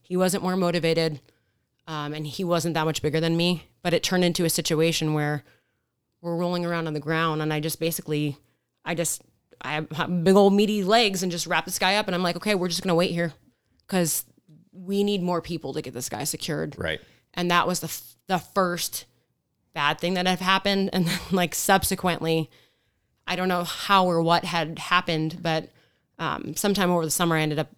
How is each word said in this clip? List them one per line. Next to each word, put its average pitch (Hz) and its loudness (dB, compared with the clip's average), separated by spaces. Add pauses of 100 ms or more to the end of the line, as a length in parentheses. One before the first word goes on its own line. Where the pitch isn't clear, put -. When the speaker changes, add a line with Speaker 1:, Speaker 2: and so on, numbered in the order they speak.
Speaker 1:
he 180 -6
wasn't 185 2
more 185 0
motivated, 165 2 (680)
um, 151 -6
and 156 -8
he 151 -8
wasn't 170 0
that 156 0
much 156 -2
bigger 156 0
than 165 2
me, 170 0 (160)
but 170 2
it - 2
turned 180 2
into 175 2
a 160 2
situation 160 0
where 147 -2 (800)
we're 170 -4
rolling 175 -2
around 170 -2
on 156 -4
the 151 -4
ground 160 0
and 156 0
I 151 -2
just 156 -6
basically, 151 -2 (480)
I 165 -4
just, 160 -4 (400)
I 151 -6 (100)
have 165 -2
big 190 6
old 202 8
meaty 208 2
legs 202 2
and 185 -2
just 170 -6
wrap 165 0
this 185 -8
guy 196 2
up 214 0
and 180 -2
I'm 180 0
like, 175 0
"Okay, 208 0
we're 180 0
just 170 -4
gonna 180 2
wait 175 2
here 170 -2 (540)
'cause 175 0 (460)
we 196 -2
need 202 0
more 175 0
people 160 -8
to 156 -6
get - -12
this 127 -8
guy 120 -6
secured." 156 -6
Speaker 2:
Right. 80 -4 (320)
Speaker 1:
And 175 -2
that 175 4
was 180 -2
the 160 -8
f-, - -14 (120)
the 185 0
first - -2 (680)
bad 151 0
thing 175 -2
that 180 0
had 180 2
happened. 190 2
And 175 2
then, 165 -2 (120)
like, 180 0
subsequently, 170 0 (760)
I 180 -4
don't 185 -2
know 180 0
how 190 2
or 170 2
what 165 4
had 165 -2
happened, 175 0
but 160 -2 (520)
um, - -6
sometime 196 0
over 175 2
the 151 -2
summer, 170 2
I 156 2
ended 151 0
up 147 -4 (100)